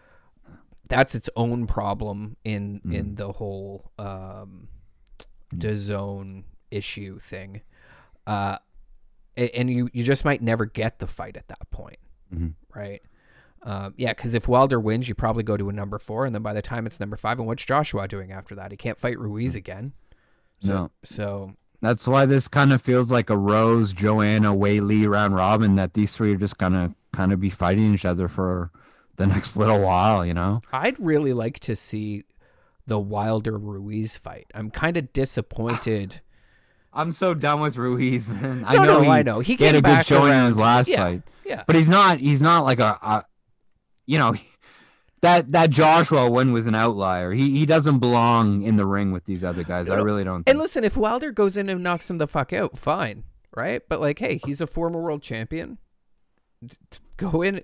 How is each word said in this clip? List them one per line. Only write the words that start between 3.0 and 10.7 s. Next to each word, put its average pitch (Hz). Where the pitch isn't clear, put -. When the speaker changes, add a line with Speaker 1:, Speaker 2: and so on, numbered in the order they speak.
Speaker 1:
the 98
whole, 98
um, 95
Speaker 2:
Mm. 85
Speaker 1:
dazone 101
issue 98
thing. 98
Uh, 98
a-, 123
and 123
you, 123
you 120
just 135
might 143
never 113
get 110